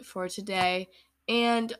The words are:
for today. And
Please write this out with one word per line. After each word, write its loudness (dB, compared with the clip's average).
for -6
today. -2
And 2